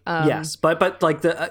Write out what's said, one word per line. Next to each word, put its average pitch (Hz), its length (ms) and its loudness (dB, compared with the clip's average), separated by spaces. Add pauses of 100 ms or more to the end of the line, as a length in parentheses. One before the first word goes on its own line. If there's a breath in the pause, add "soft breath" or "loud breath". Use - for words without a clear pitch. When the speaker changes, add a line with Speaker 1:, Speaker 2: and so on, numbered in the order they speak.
Speaker 1:
Um, 165 220 0
Speaker 2:
Yes, 156 300 -2
but, 165 220 2
but, 185 220 0
like, 156 200 0
the, 165 200 0
uh, 175 100 -4